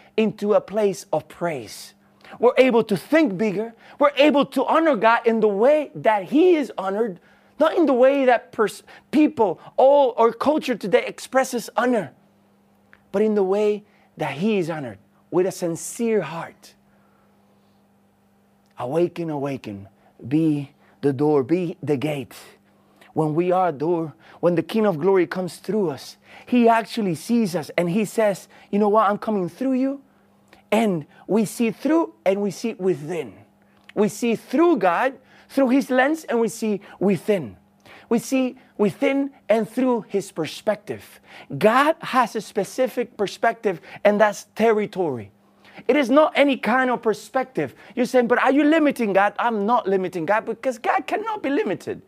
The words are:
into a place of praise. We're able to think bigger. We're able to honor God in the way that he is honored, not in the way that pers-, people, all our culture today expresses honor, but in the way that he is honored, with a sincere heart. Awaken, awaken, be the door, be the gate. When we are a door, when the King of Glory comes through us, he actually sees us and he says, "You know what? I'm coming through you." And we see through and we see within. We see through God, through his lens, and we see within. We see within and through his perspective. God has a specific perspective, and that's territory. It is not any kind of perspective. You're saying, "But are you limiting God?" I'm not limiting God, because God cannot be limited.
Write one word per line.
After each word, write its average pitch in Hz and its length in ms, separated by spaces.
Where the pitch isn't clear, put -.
into 208 380
a 185 60
place 196 520
of 156 140
praise. 143 680
We're - 200
able 240 260
to 208 120
think 277 400
bigger. 214 380
We're 285 180
able 277 300
to - 200
honor 311 280
God 226 320
in 226 140
the 214 80
way 262 480
that 202 280
he 311 300
is 285 240
honored, 190 400
not 311 160
in 330 120
the 269 80
way 262 300
that 247 280
pers-, - 320
people, 240 480
all 269 400
our 233 160
culture 262 440
today 220 300
expresses 254 680
honor, 226 360
but 196 100
in 214 140
the 208 100
way 208 380
that 147 160
he 196 260
is 165 120
honored, 131 280
with 180 160
a 180 60
sincere 190 680
heart. 160 540
Awaken, 165 500
awaken, 131 600
be 147 440
the 143 120
door, 147 300
be 165 400
the 147 140
gate. 139 380
When 156 220
we 180 160
are 185 180
a 165 40
door, 160 400
when 175 160
the 160 60
King 214 220
of 196 140
Glory 180 280
comes 180 300
through 196 320
us, - 300
he 240 240
actually 226 460
sees 214 420
us 151 220
and 175 100
he 208 160
says, 208 420
"You 196 80
know 208 120
what? 208 180
I'm 208 80
coming 190 320
through 262 240
you." 269 300
And 202 360
we 208 200
see 226 240
through 320 420
and 196 160
we 208 80
see - 240
within. 156 580
We 208 140
see 226 280
through 320 400
God, 190 380
through 269 220
his 262 200
lens, 262 340
and 233 160
we 226 80
see 214 340
within. 180 560
We 233 80
see 262 400
within 277 540
and 220 180
through 247 420
his 190 220
perspective. - 880
God 247 440
has 240 360
a 214 60
specific 240 760
perspective, 226 640
and 208 160
that's 208 240
territory. 185 720
It 262 80
is 262 140
not 302 260
any 269 220
kind 254 320
of 247 100
perspective. 208 760
You're 247 100
saying, 240 220
"But 240 160
are 262 100
you 285 100
limiting 294 520
God?" 202 240
I'm 214 260
not 226 240
limiting 185 380
God, 208 180
because 247 320
God 381 300
cannot 427 360
be - 60
limited. 240 600